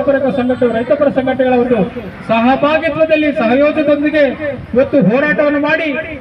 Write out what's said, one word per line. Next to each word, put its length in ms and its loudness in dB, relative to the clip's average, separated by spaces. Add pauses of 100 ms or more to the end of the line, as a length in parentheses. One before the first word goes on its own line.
ಪರ 80 2 (220)
ಸಂಘಟನೆಗಳು, 400 0
ರೈತ 220 -2
ಪರ 180 2
ಸಂಘಟನೆಗಳ 460 0
ಒಂದು 160 0 (480)
ಸಹಭಾಗಿತ್ವದಲ್ಲಿ, 1000 2 (100)
ಸಹಯೋಗದೊಂದಿಗೆ 880 2 (480)
ಇವತ್ತು 240 2 (100)
ಹೋರಾಟವನ್ನು 640 0
ಮಾಡಿ 200 -2 (320)